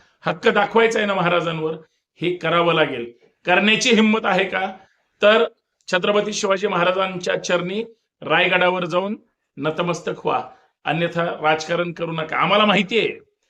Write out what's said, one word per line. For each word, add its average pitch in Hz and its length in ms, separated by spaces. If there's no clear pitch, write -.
हक्क 175 280
दाखवायचा 220 500
आहे 214 80
ना 202 80
महाराजांवर, 165 600
हे 175 220
करावं 170 380
लागेल. 131 380
करण्याची 208 460
हिंमत 220 340
आहे 190 240
का? 190 280
तर 226 220
छत्रपती 208 400
शिवाजी 196 340
महाराजांच्या 185 760
चरणी 185 400
रायगडावर 180 640
जाऊन 185 320
नतमस्तक 160 680
व्हा, 131 240
अन्यथा 165 400
राजकारण 170 680
करू 165 200
नका. 156 240
आम्हाला 190 280
माहितीये, 196 560